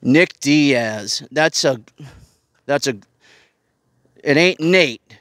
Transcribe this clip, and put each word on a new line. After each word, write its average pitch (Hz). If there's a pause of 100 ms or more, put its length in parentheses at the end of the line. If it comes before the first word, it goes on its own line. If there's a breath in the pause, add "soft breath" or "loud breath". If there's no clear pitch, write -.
Nick 147
Diaz. 127
That's 156
a, 131 (840 loud breath)
that's 139
a, 123 (1300 soft breath)
it 139
ain't 175
Nate. 160